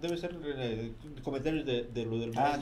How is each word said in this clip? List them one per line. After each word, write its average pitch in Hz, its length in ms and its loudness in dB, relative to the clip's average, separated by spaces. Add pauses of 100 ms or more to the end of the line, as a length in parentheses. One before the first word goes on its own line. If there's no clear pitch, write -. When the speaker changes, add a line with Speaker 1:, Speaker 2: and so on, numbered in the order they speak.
Speaker 1:
debe 170 140 0
ser, 175 180 -4 (220)
eh, 113 360 -2 (300)
comentarios 143 420 0
de, 120 200 2 (100)
de 117 100 0
lo 113 140 0
del 117 180 0
Speaker 2:
Ah, 143 220 6
Speaker 1:
maestro, - 40 -2